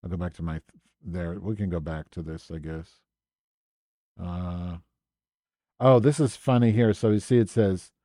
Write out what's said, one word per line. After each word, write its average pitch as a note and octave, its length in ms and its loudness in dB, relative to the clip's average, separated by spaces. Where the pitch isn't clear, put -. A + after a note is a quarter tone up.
I'll F2+ 60 -12
go F2+ 80 -6
back F2 180 -6
to - 80 -12
my, E2 120 -6
th-, D#2+ 80 -8
there. F2 340 -8
We G#2+ 160 -6
can G2+ 140 -4
go E2+ 120 -4
back D#2 320 -8
to E2+ 100 -10
this, D#2+ 280 -12
I E2 100 -10
guess. D#2+ 400 -12
Uh, F2 600 -8
oh, B2+ 200 6
this C3+ 200 2
is C#3 160 0
funny A#2+ 360 2
here. G#2+ 240 4
So A2 160 0
you G#2 100 4
see B2+ 160 2
it A2+ 140 4
says G2 420 0